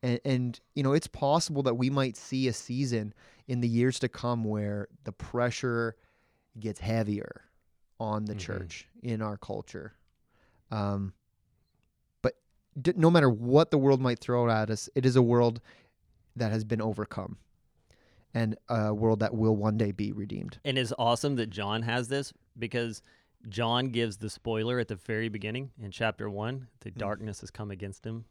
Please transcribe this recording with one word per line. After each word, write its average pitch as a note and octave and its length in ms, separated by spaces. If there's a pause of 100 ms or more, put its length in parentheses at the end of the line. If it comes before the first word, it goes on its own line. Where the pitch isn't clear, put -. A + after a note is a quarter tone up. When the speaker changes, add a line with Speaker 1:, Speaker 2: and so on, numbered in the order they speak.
Speaker 1:
and, B2 220
and, B2 340 (160)
you C#3+ 80
know, C3+ 80
it's D#3 160
possible D3 560
that B2+ 120
we B2+ 140
might C3+ 280
see C3 320
a A2+ 40
season A#2+ 600 (340)
in B2+ 140
the A#2+ 80
years A#2+ 300
to B2+ 100
come A#2+ 340
where G#2 460 (160)
the A2+ 80
pressure A#2 800 (640)
gets G#2+ 220
heavier G#2+ 640 (580)
on G#2+ 240
the G#2 80
Speaker 2:
Mm-hmm. G#2 60
Speaker 1:
church, F#2 480 (140)
in A2+ 200
our G#2 160
culture. G#2 560 (760)
Um, G2+ 420 (1080)
but - 140 (460)
d-, D#3 140
no E3+ 160
matter D#3 180
what B2 420
the D#3+ 60
world C3+ 240
might B2 180
throw A#2+ 300
at A2 200
us, A2 260
it C3 100
is B2+ 100
a B2+ 60
world A#2+ 380 (760)
that A2+ 160
has A2 120
been A2 180
overcome G#2+ 560 (960)
and A2 240 (120)
a G#2+ 240
world A2 260
that A2 160
will A2 200
one G#2+ 220
day G#2 140
be G2+ 220
redeemed. G2+ 500
Speaker 2:
And C3+ 140
it's B2 200
awesome A#2+ 380
that A2 140
John G#2 340
has A#2 240
this C#3 260 (240)
because A#2 460 (460)
John A#2 400
gives A2+ 280
the A2 120
spoiler A2+ 500
at A#2 80
the G#2+ 80
very A2 340
beginning A2 420 (100)
in G2+ 100
chapter G#2+ 380
one, A#2 400 (100)
"The G#2 120
Speaker 1:
Mm. F2+ 60
Speaker 2:
darkness G#2 440
has G2+ 100
come G#2 200
against G2 340
him." A2+ 260